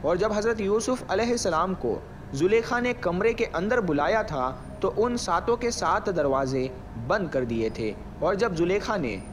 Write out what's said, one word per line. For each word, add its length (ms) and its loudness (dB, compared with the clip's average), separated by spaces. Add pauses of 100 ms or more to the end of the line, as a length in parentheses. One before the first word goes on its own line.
और 120 2
जब 140 2
हजरत 300 0
यूसुफ 500 0
अलैहिस्सलाम 640 2
को 220 -2 (380)
जुलेखा 440 2
ने 140 0
कमरे 400 0
के 120 0
अंदर 360 0
बुलाया 420 2
था, 260 -2 (320)
तो 160 2
उन 200 2
सातों 400 0
के 140 0
सात 380 0
दरवाजे 600 2 (380)
बंद 220 2
कर 160 0
दिए 240 0
थे 240 -4 (300)
और 120 2
जब 200 0
जुलेखा 420 2
ने 240 -2 (120)